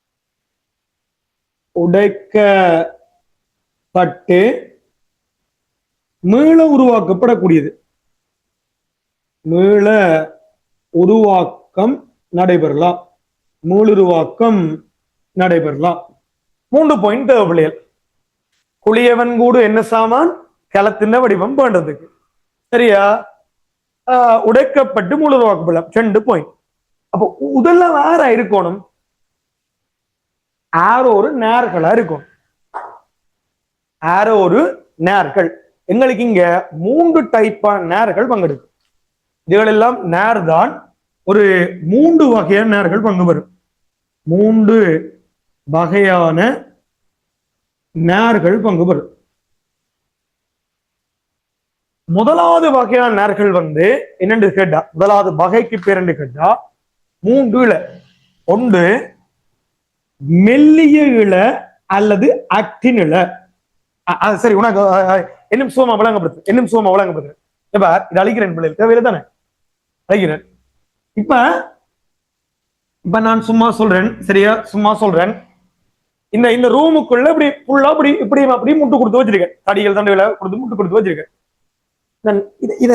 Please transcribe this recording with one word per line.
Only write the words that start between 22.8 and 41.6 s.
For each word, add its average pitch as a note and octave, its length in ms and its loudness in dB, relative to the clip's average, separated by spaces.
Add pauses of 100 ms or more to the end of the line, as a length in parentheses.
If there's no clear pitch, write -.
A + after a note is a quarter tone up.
ஆஹ், A#3+ 400 2
உடைக்கப்பட்டு B3+ 720 0
மீளுருவாக்கப்படலாம். F#3+ 800 0
ரெண்டு A3 280 0
பாயிண்ட். F3 240 -2 (640)
அப்போ F3+ 120 -2 (180)
உ-, C#4 160 -6
இதெல்லாம் F4 400 2
வேற D#4+ 220 0 (140)
இருக்கணும், F#3+ 440 -4 (1900)
ஆரோ A3+ 360 2 (100)
ஒரு A#3 100 0 (140)
நேர்களா A3 540 -2
இருக்கும், D#3+ 260 -6 (1800)
ஆரோ F#3+ 320 0 (120)
ஒரு F#3+ 160 2 (460)
நேர்கள். F3+ 420 -2 (420)
எங்களுக்கு B3 380 0
இங்க F#3 140 2 (420)
மூன்று D#4+ 360 2 (140)
டைப்பான G#3 440 -2 (140)
நேர்கள் G#3+ 380 -2
பங்கெடுக்கும். E3 400 -6 (760)
இதுகளெல்லாம் G#3+ 500 0 (160)
நேர் G#3 280 -2 (100)
தான், F#3+ 200 0 (580)
ஒரு G3+ 140 2 (480)